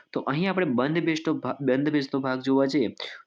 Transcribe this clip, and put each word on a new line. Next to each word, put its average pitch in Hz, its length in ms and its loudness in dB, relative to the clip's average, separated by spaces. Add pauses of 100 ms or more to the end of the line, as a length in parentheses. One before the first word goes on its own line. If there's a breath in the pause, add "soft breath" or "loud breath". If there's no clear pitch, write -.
(120)
તો - 80 -2
અહીં 165 300 0
આપણે 180 160 0
બંધ 139 320 2
બેસતો 160 360 0
ભા-, 127 260 -4
બંધ 135 280 2
બેસતો 143 320 0
ભાગ 131 200 -2
જોવા 135 260 4
જઈએ 135 220 2 (380 loud breath)